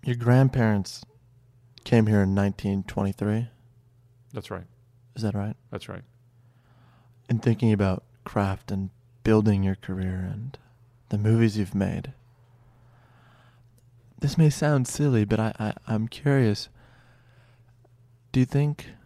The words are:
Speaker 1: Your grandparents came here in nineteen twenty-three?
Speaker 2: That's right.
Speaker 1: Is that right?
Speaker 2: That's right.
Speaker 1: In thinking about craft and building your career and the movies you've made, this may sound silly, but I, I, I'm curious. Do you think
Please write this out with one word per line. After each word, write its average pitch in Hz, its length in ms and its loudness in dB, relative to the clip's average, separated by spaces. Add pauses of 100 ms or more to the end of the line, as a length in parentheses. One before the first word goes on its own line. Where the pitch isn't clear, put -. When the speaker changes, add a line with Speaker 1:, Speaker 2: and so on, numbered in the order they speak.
Speaker 1:
Your 123 140 -2
grandparents 120 840 2 (800)
came 113 220 4
here 107 160 4
in 95 140 2
nineteen 101 480 -2
twenty-three? 120 640 -4 (840)
Speaker 2:
That's - 180 -12
right. 92 160 -12 (480)
Speaker 1:
Is 113 80 -10
that 104 100 -2
right? 101 220 -6 (160)
Speaker 2:
That's - 180 -14
right. 92 140 -14 (1200)
Speaker 1:
In 120 120 0
thinking 113 340 2
about 98 300 0 (200)
craft 98 460 -4
and 95 220 -6 (320)
building 107 400 4
your 95 120 0
career 92 560 -8
and 110 280 -12 (500)
the 107 80 -4
movies 110 400 2
you've 101 160 -4
made, 92 400 -4 (2000)
this 143 180 -2
may 156 140 6
sound 143 360 0
silly, 127 380 2
but 107 140 0
I, 110 200 -2
I, 107 140 -4 (140)
I'm 110 200 -2
curious. 131 640 0 (1600)
Do 131 80 0
you 127 60 4
think 143 400 -2 (200)